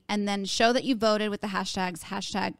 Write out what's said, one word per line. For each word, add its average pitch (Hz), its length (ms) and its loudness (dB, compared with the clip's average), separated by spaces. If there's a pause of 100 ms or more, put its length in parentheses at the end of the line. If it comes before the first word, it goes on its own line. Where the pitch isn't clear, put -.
and 208 200 0
then 202 180 -2
show 226 260 4
that 247 120 0
you 262 120 0
voted 214 340 2
with 202 120 -6
the 214 60 -4
hashtags 190 560 -4
hashtag 196 560 -2